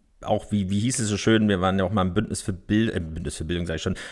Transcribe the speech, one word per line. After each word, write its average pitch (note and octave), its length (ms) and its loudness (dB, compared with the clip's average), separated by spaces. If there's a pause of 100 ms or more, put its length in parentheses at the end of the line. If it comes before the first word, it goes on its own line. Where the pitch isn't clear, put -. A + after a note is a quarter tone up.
(220)
auch, - 280 -2
wie, G2+ 180 0
wie G2+ 120 0
hieß B2+ 180 0
es A2 100 -2
so G2+ 80 0
schön, A2 320 4
wir F#2 120 2
waren F#2+ 180 2
ja F#2+ 40 2
auch F2+ 80 0
mal G2+ 120 2
im F#2 100 0
Bündnis G2+ 300 -2
für G2 100 -4
Bild-, G#2+ 420 0
äh, F#2+ 40 -2
Bündnis E2 380 -6
für - 60 -6
Bildung, E2+ 220 -2
sag E2 120 -4
ich - 40 -6
schon, F#2 140 -2 (160)